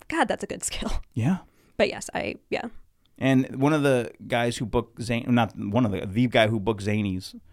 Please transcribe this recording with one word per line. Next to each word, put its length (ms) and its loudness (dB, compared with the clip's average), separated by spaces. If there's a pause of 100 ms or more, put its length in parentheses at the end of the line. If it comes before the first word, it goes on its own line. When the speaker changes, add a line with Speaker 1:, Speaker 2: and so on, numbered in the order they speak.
Speaker 1:
"God, 200 -2
that's 160 -4
a 40 -6
good 160 -10
skill." 280 -4 (160)
<laughs> 60 -20
Speaker 2:
Yeah. 240 0 (400)
Speaker 1:
But 120 2
yes, 260 -10
I, 200 -4 (140)
yeah. 160 -4 (540)
Speaker 2:
And 400 2
one 140 4
of 100 2
the 280 2 (160)
guys 300 0
who 80 -4
booked 360 -2
Zan-, 260 -2
not 300 2
one 280 0
of 60 0
the, 140 -4
the 220 2
guy 200 6
who 120 0
booked 220 0
Zanies 540 -2 (180)